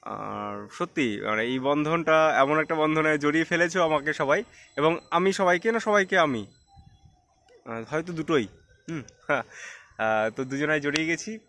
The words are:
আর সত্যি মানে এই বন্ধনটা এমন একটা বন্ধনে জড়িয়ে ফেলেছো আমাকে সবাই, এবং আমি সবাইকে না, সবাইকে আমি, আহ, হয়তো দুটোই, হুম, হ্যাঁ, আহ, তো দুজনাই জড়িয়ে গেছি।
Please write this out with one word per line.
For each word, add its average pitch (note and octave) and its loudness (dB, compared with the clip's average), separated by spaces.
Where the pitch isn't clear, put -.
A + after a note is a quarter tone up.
আর G#2 -8
সত্যি C3+ -2
মানে G#2+ 0
এই B2+ -2
বন্ধনটা D#3 2
এমন C#3+ 4
একটা D#3 -2
বন্ধনে D#3 2
জড়িয়ে D3 2
ফেলেছো E3+ 0
আমাকে D#3 0
সবাই, D#3 0
এবং D#3+ 2
আমি F#3 2
সবাইকে F3+ 2
না, A3+ 0
সবাইকে G3 2
আমি, B2+ 2
আহ, A2+ -10
হয়তো E3 -6
দুটোই, D3+ 0
হুম, D#3 -8
হ্যাঁ, C3+ 0
আহ, A2 0
তো C3+ -8
দুজনাই D3 -2
জড়িয়ে C#3+ -2
গেছি। E3+ -6